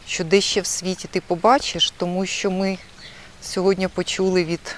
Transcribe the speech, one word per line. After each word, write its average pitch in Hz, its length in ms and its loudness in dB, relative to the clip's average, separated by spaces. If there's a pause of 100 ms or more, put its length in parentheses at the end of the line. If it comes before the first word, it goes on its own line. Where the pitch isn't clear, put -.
що - 160 -4
дещо 190 380 2
в 175 40 -4
світі - 460 -4
ти 180 100 -2
побачиш, 196 760 2
тому 180 280 -2
що - 260 -2
ми 190 260 -2 (640)
сьогодні 185 460 0
почули 185 560 0
від 160 340 -6